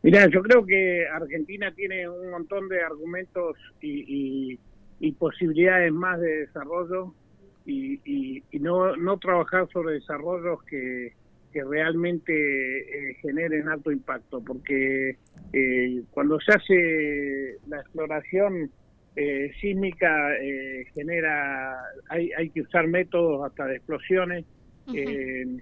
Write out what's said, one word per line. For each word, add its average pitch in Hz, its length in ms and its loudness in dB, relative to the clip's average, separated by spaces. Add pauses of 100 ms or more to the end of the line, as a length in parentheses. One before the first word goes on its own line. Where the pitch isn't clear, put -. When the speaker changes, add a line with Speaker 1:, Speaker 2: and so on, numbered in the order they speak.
Speaker 1:
Mirá, 190 280 10
yo 185 140 6
creo 226 220 8
que 185 480 2
Argentina 165 600 -6
tiene 185 360 -6
un 180 220 -10
montón 185 380 -6
de 185 120 0
argumentos 170 760 -4 (240)
y, 139 720 -4
y, 123 60 -12 (420)
y 156 100 0
posibilidades 170 840 4
más 175 280 0
de 156 260 -2
desarrollo 175 680 -6 (540)
y, 139 380 -6
y, 135 380 -6 (100)
y 151 80 -6
no, 180 360 2
no 185 220 0
trabajar 180 540 2
sobre 165 220 -2
desarrollos 160 680 -6
que, 127 520 -8 (380)
que 143 120 -4
realmente, 147 1500 -2
eh, 127 100 -12
generen 156 480 -2
alto 156 220 -4
impacto, 131 500 -6
porque, 135 760 -2 (360)
eh, 127 500 2 (100)
cuando 147 280 2
se - 120 4
hace 147 1120 2
la 147 140 -10
exploración, 160 880 -2 (460)
eh, 143 340 -2 (100)
sísmica, 175 800 2
eh, 135 540 -6
genera, 147 800 -4 (320)
hay, 170 300 -2
hay 165 120 -4
que 160 100 -6
usar 165 260 2
métodos 170 580 2
hasta 139 220 -8
de 131 100 -4
explosiones. 175 680 -2 (420)
Speaker 2:
Ujú. 254 100 -8
Speaker 1:
Eh, 135 480 -6 (180)